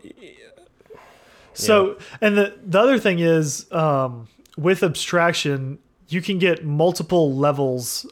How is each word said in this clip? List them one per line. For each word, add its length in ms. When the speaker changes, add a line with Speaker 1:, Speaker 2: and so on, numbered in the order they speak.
Speaker 1:
y-, 300
Speaker 2:
So, 340
Speaker 1:
yeah. 60
Speaker 2:
and 180
the, 160
the 160
other 180
thing 200
is, 540
um, 560
with 260
abstraction, 960
you 140
can 160
get 260
multiple 680
levels 760